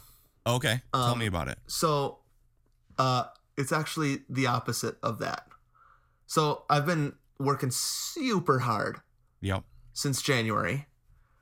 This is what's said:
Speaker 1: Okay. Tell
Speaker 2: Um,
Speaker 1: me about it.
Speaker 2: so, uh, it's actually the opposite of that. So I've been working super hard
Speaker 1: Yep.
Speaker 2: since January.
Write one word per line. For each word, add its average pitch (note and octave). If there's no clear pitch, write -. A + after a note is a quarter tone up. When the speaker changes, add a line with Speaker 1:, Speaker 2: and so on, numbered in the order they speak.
Speaker 1:
Okay. B2
Tell C3
Speaker 2:
Um, A#2+
Speaker 1:
me A#2
about E2+
it. B1+
Speaker 2:
so, C#3+
uh, B2+
it's C#3
actually D3+
the B2+
opposite A#2+
of A#2
that. -
So D3+
I've D3
been D#3
working C3+
super G3+
hard A#2+
Speaker 1:
Yep. F#2+
Speaker 2:
since C3+
January. A2+